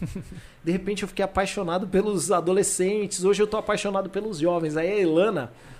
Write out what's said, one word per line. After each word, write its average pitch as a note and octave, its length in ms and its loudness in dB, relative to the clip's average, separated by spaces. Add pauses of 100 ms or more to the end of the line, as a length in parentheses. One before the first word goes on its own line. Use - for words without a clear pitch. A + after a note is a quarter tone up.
(280)
<laughs> - 340 -18
De E3 120 -2
repente F#3+ 300 -4
eu G3 40 -6
fiquei G3 160 -4
apaixonado F#3+ 640 -2
pelos F#3+ 460 0
adolescentes. F#3+ 920 0
Hoje G3 180 4
eu G#3 60 4
tô G#3+ 80 -4
apaixonado G3+ 540 -2
pelos G3+ 300 -6
jovens. E3 360 2
Aí D#3+ 160 0
a G#3 80 0
Elana E3+ 500 2 (300)